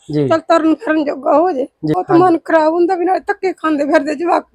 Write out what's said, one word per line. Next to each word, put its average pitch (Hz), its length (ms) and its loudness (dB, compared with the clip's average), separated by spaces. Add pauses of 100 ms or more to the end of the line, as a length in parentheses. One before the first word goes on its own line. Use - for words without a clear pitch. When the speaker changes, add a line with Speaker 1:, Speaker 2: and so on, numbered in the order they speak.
(120)
Speaker 1:
ਜੀ। - 160 0
Speaker 2:
ਚੱਲ 320 120 0
ਤੁਰਨ 320 340 0
ਫਿਰਨ 311 300 -4
ਜੋਗਾ 285 340 0
ਹੋ 349 140 2
ਜੇ। 262 120 -4
Speaker 1:
ਜੀ, - 280 -6
Speaker 2:
ਬਹੁਤ 359 180 -4
Speaker 1:
ਹਾਂਜੀ। 339 120 4
Speaker 2:
ਮਨ 349 160 2
ਖਰਾਬ 320 340 0
ਹੁੰਦਾ 349 220 0
ਵੀ, 349 100 -4
ਨਾਲ 349 160 0
ਧੱਕੇ 381 320 -6
ਖਾਂਦੇ 311 320 -2
ਫਿਰਦੇ 302 300 0
ਜਵਾਕ 339 400 -2